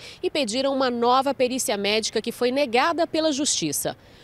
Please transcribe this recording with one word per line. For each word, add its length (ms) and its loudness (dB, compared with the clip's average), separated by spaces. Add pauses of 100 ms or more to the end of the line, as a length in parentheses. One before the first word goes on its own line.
(240)
e 60 -2
pediram 440 0
uma 160 0
nova 440 2
perícia 420 0
médica 460 0
que 100 -6
foi 180 -2
negada 560 2
pela 280 0
Justiça. 640 -2 (260)